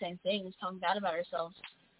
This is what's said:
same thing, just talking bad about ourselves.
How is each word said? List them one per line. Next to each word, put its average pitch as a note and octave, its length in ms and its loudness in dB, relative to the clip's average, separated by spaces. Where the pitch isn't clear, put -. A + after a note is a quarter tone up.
same F3+ 220 -4
thing, G3 220 2
just F#3 140 -10
talking F#3 200 -4
bad F3+ 180 4
about F#3+ 160 2
ourselves. E3+ 420 -2